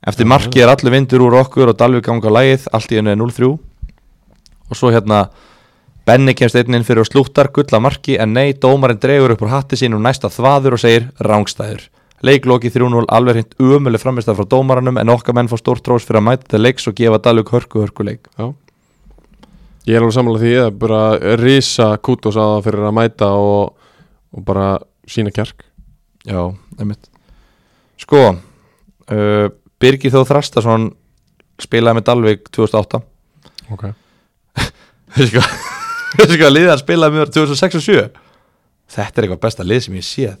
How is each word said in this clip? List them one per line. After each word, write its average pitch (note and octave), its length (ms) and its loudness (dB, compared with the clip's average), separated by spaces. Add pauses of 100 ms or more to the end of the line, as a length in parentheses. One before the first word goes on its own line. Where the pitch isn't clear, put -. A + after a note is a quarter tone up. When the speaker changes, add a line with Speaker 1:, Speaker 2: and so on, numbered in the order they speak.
Speaker 1:
Eftir - 220 0
Speaker 2:
Já, - 20 2
Speaker 1:
marki B2+ 320 2
Speaker 2:
já. A#2+ 60 6
Speaker 1:
er C3+ 80 6
allur B2 180 0
vindur C3 320 2
úr B2 160 4
okkur C3 320 2
og - 60 -2
Dalvík A#2+ 260 2
ganga A2+ 240 -2
á G#2+ 80 2
lagið, C3+ 300 2 (100)
allt A2 160 -6
í A2 80 0
einu G#2+ 80 0
er G2+ 80 0
núll A#2 160 -4
þrjú." B2+ 220 -4 (1120)
Og - 80 -10
svo B2 160 2
hérna: G#2 360 0 (760)
"Benni C3 320 4
kemst A#2+ 180 0
einn B2 220 0
inn A#2 80 -2
fyrir A2+ 160 2
og A2 80 0
slúttar, C#3 420 2
gull C#3+ 140 -2
að A2 160 2
marki, C3 400 -2
en A2 160 -2
nei, C#3 160 0
dómarinn C3 480 0
dregur C3 320 2
upp G#2 80 -4
úr G#2+ 80 -4
hatti C3+ 260 -4
sínum A2+ 300 -2
næsta C3 240 -2
þvaður C3+ 480 2
og - 80 -4
segir: A#2 320 2
'Rangstæður.' G#2+ 720 -4 (340)
Leik C3 220 2
lokið A#2+ 280 0
þrjú B2 160 0
núll, A#2 200 0
alveg A#2 260 2
hreint A2+ 240 -6
ömuleg C3 420 2
frammistaða A#2+ 380 -4
frá G2 100 -4
dómaranum, B2+ 480 0
en A2 120 0
okkar A#2+ 260 0
menn A#2+ 140 0
fá A2+ 80 -6
stórt - 280 -4
hrós A#2+ 200 -2
fyrir A2 160 0
að G#2 80 0
mæta C3 180 -4
til G#2+ 140 0
leiks B2 260 -2
og G#2 80 -6
gefa A2+ 240 2
Dalvík A2+ 300 0
hörku, A#2 320 -4
hörku G2+ 240 -6
leik." F#2+ 320 -14
Speaker 2:
Já. A#2+ 160 -10 (1300)
Ég A2+ 120 0
er A#2 40 2
alveg A2+ 140 0
sammála A#2 260 0
því, A#2 140 0
það B2+ 100 2
er G#2 160 -4
bara A2 200 0 (360)
risa B2 500 2 (100)
kútos A2 400 -4
á G#2+ 80 0
það G#2+ 200 0
fyrir G#2 220 -2
að G#2 100 -4
mæta A2 300 0 (100)
og, G2+ 380 -2 (580)
og G2 120 -16
bara G2 340 -2 (260)
sýna G#2 240 -6
kjark. - 360 -10 (600)
Speaker 1:
Já, G2 140 -6 (400)
einmitt. G#2 260 -10 (920)
Sko, C#3+ 240 2 (880)
uh, G#2 340 0 (320)
Birgir C3+ 380 2
Þór C3 100 4
Þrastason A2+ 640 -2 (720)
spilaði A2+ 380 0
með - 100 -4
Dalvík A2 400 0
tvö A2+ 160 -2
þúsund G#2+ 140 0
og G2 80 -2
átta. A#2 160 -8 (680)
Speaker 2:
Ok. G#2+ 160 -12 (720)
Speaker 1:
<laughs> - 600 -12
Veistu A#2+ 220 0
hvað, - 160 -2 (640)
veistu E3+ 240 4
hvað C#3+ 140 6
liðið F3 180 4
hann C3+ 80 -2
spilaði D#3 380 0
með D3 100 -2
tvö D#3 140 0
þúsund C#3+ 100 -2
og C3+ 80 -4
sex F3+ 160 -2
og D3+ 80 -6
sjö? E3 220 2 (840)
Þetta - 320 -6
er G#2+ 60 -2
eitthvað F2+ 180 -8
besta A2 180 -6
lið A2+ 220 -2
sem F#2 160 -12
ég - 80 -14
séð. A2 320 -8